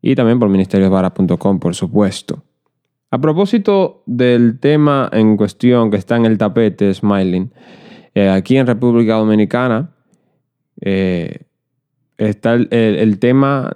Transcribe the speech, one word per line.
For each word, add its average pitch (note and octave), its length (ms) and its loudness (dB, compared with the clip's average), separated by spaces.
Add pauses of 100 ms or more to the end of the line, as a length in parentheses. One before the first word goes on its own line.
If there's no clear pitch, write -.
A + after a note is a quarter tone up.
Y - 140 0
también A#2+ 240 2
por A2+ 100 2
ministeriosvara F#2+ 640 0
punto F2 260 -2
com, G2 200 -2
por F2 160 -4
supuesto. - 680 -4 (680)
A B2+ 100 -4
propósito F#3+ 840 0
del A#2+ 520 2
tema D3 540 0
en A2 240 2
cuestión A2+ 540 0
que G#2 60 -2
está G2+ 200 -2
en A#2 80 2
el A2 140 2
tapete, G2+ 560 0
Smiling, F#2+ 580 -2 (640)
eh, G2 160 2
aquí F#2+ 260 0
en C3 100 2
República A#2 480 0
Dominicana, A2 760 0 (920)
eh, F#2+ 600 -4 (800)
está A2 360 -2
el, A#2+ 160 0
el, A2+ 260 0
el G#2 220 0
tema C3+ 580 0